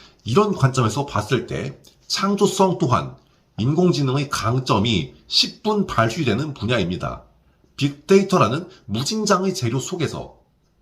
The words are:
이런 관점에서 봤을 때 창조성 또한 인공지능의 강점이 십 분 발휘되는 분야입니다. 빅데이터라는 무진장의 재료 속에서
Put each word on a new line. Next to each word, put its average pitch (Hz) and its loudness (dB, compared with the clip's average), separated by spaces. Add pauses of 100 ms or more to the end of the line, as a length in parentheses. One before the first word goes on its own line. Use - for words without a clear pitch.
(240)
이런 185 2
관점에서 131 0
봤을 - -2
때 82 -8 (260)
창조성 196 0
또한 110 0 (420)
인공지능의 143 2
강점이 113 0 (120)
십 - -2
분 208 0
발휘되는 123 0
분야입니다. 87 -4 (520)
빅데이터라는 151 2 (180)
무진장의 190 0
재료 123 -2
속에서 127 -6 (460)